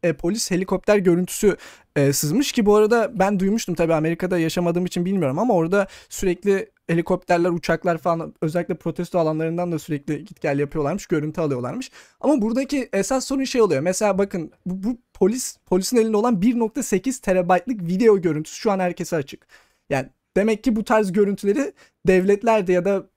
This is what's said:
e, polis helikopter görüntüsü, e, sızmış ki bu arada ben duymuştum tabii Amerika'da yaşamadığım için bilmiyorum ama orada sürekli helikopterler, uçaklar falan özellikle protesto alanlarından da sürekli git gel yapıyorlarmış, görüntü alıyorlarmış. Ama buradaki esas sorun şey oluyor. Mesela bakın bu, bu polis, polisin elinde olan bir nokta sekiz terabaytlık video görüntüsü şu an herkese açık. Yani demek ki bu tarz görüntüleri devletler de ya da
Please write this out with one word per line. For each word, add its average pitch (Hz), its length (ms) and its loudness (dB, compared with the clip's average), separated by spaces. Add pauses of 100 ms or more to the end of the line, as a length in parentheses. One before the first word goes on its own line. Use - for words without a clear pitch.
e, 165 100 0
polis 196 380 -4
helikopter 190 460 0
görüntüsü, 185 600 2 (380)
e, 143 180 2
sızmış 170 380 0
ki 233 140 2
bu 208 100 6
arada 214 440 2
ben 196 200 2
duymuştum 196 360 0
tabii 165 180 2
Amerika'da 170 460 0
yaşamadığım 170 460 0
için 175 200 -4
bilmiyorum 170 340 0
ama 233 140 2
orada 180 340 2 (220)
sürekli 196 600 -2 (180)
helikopterler, 175 640 0
uçaklar 170 480 -2
falan 165 440 -4
özellikle 170 340 -4
protesto 175 440 -4
alanlarından 165 520 -2
da 160 80 -4
sürekli 151 460 -6
git - 160 -20
gel 143 180 -2
yapıyorlarmış, 147 460 -4
görüntü 156 360 -2
alıyorlarmış. 143 500 -4 (300)
Ama 269 200 2
buradaki 254 520 -2
esas 247 320 -2
sorun 269 180 -2
şey 247 180 0
oluyor. 160 200 2
Mesela 190 360 0
bakın 196 340 -4 (140)
bu, 185 180 -6
bu 233 140 -4 (160)
polis, 214 520 -2
polisin 190 320 0
elinde 220 200 2
olan 220 240 2
bir 233 180 2
nokta 226 240 -2
sekiz 233 360 -2
terabaytlık 185 680 0
video 196 340 4
görüntüsü 156 340 -2
şu 220 160 -2
an 196 80 0
herkese 180 360 -4
açık. - 320 -8 (420)
Yani 131 200 -2 (280)
demek 214 260 0
ki 226 120 2
bu 220 80 -2
tarz 214 280 2
görüntüleri 202 640 0 (340)
devletler 202 600 2
de 180 60 2
ya 180 120 2
da 196 200 0 (120)